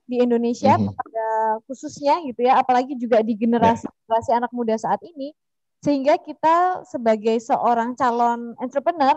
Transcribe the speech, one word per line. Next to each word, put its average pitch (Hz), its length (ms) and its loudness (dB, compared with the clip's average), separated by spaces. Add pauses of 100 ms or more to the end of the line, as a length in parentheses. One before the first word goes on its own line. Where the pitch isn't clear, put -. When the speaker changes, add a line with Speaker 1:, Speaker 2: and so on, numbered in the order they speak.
Speaker 1:
di 247 160 -6
Indonesia 240 560 2
Speaker 2:
Mhm. 202 160 0
Speaker 1:
pada - 380 -6 (420)
khususnya 285 560 -2
gitu 247 240 0
ya, 247 80 6
apalagi 254 400 0
juga 226 240 2
di 220 160 -2
generasi, 233 480 2
Speaker 2:
Ya. - 80 -14
Speaker 1:
generasi 226 400 -4
anak 240 160 -2
muda 233 240 -4
saat 208 320 -4
ini, 294 240 -12 (480)
sehingga 285 400 2
kita 339 640 0
sebagai 226 580 -2
seorang 240 540 0
calon 240 640 -2
entrepreneur 285 580 0